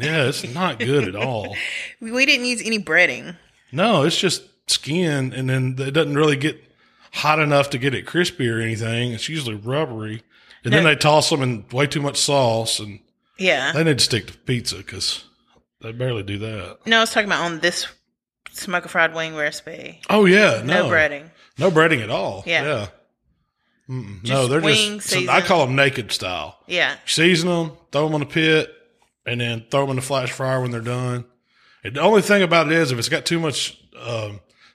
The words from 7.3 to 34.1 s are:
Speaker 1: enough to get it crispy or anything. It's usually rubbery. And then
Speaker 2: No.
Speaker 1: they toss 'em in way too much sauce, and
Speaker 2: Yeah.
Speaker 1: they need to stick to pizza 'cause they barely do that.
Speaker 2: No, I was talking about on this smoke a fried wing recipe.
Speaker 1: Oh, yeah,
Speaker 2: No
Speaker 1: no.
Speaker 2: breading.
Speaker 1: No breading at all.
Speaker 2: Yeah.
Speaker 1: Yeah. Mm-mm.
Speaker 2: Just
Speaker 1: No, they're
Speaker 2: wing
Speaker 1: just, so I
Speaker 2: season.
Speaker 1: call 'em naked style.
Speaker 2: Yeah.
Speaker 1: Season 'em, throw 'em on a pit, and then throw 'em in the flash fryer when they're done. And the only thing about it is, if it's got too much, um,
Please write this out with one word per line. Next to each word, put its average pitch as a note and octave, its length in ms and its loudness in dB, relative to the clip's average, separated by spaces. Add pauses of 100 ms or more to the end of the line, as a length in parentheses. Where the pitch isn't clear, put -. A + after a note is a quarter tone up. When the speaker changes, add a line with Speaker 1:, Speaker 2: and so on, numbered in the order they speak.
Speaker 1:
enough C#3+ 320 4
to C#3+ 60 -2
get C3 160 0
it G2 120 -6
crispy E3+ 440 -2
or A2+ 100 -2
anything. A2+ 540 -2
It's - 160 -8
usually C3+ 260 -6
rubbery. A2+ 680 -6 (400)
And A#2 100 2
then E3 100 6
Speaker 2:
No. D#3+ 60 6
Speaker 1:
they D3 60 4
toss D3+ 360 4
'em D3 100 2
in B2 300 -2
way C3+ 160 2
too C#3+ 140 -4
much C#3 160 -4
sauce, A#2 640 2
and G2+ 200 -12 (380)
Speaker 2:
Yeah. D3+ 340 0
Speaker 1:
they D#3+ 120 0
need D#3 160 4
to - 40 4
stick A2 240 0
to - 120 -18
pizza A#2 440 -4
'cause - 400 -8 (580)
they A2+ 100 -12
barely A#2+ 320 -4
do G2+ 160 -6
that. G#2 460 -10
Speaker 2:
No, A3+ 120 2
I - 40 4
was A3+ 100 0
talking G#3 180 0
about D#3 120 0
on E3+ 180 -4
this E3+ 280 -2 (680)
smoke F3+ 320 -6
a E3 40 -14
fried E3 260 2
wing D#3+ 200 -6
recipe. D3+ 720 -8
Speaker 1:
Oh, G#3 160 6
yeah, F3 380 6
Speaker 2:
No F3+ 200 2
Speaker 1:
no. C#3 60 0
Speaker 2:
breading. D3+ 420 0 (260)
Speaker 1:
No F3 140 4
breading D#3 300 4
at G#2 80 -8
all. B2+ 360 -4
Speaker 2:
Yeah. D#3 180 0
Speaker 1:
Yeah. B2 240 -2 (1000)
Mm-mm. G#2 340 -10
Speaker 2:
Just A#2+ 100 -6
Speaker 1:
No, C3+ 140 2
they're D3 140 2
Speaker 2:
wing G#3 380 2
Speaker 1:
just, - 100 -10
so F#3+ 80 0
I - 40 0
Speaker 2:
season. F3+ 220 2
Speaker 1:
call E3+ 200 4
'em B2+ 120 0
naked C3 360 2
style. F2+ 560 -6
Speaker 2:
Yeah. D3 280 0 (100)
Speaker 1:
Season E3+ 440 2
'em, E3 220 -2 (200)
throw D3 160 0
'em D#3 80 0
on D3 60 -2
a C#3 40 -2
pit, D#3 460 0 (540)
and A#2+ 160 -6
then A#2 280 -6
throw C#3 140 2
'em C3+ 80 -2
in C3 60 -2
the C3 40 -4
flash C3 300 -4
fryer C3 300 -2
when B2 100 -4
they're A#2 100 -6
done. B2 440 -6 (580)
And G#2 120 -10
the C#3+ 60 -4
only G3+ 200 6
thing G3+ 220 4
about E3 240 4
it D#3+ 60 2
is, E3 180 4
if A#2+ 80 -2
it's A2+ 100 -4
got D3+ 160 -2
too E3+ 140 0
much, - 380 -4 (220)
um, A2 400 -8 (360)